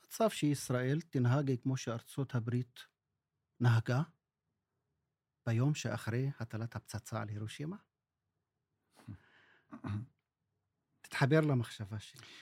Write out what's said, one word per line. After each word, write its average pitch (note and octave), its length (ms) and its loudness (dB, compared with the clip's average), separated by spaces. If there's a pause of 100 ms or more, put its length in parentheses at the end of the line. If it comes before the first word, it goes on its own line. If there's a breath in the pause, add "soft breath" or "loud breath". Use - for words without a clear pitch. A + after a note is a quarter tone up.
מצב - 260 2
שישראל C3+ 720 0
תנהג C3 640 2
כמו C3 140 2
שארצות - 580 -6
הברית A#2+ 460 -2 (800)
נהגה A#2+ 420 4 (1400)
ביום B2 280 2
שאחרי A#2 640 -2
הטלת A2+ 380 -8
הפצצה A2 460 -8
על G#2+ 60 -8
הירושימה? A2 480 -8 (3250 soft breath)
תתחבר D3 380 4
למחשבה A2+ 580 0
שלי. - 280 -16 (160 loud breath)